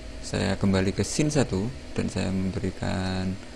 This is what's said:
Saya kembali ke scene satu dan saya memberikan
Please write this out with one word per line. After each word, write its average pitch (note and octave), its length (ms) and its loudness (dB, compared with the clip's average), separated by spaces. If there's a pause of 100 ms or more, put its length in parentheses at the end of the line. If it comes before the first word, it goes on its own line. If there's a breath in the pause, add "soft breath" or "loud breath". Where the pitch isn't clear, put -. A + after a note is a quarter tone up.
(260)
Saya G2 320 0
kembali F#2+ 400 4
ke G2+ 80 2
scene D3+ 240 2
satu A#2+ 400 2 (240)
dan F#2+ 160 0
saya F#2 240 0
memberikan F#2 1040 -2 (180)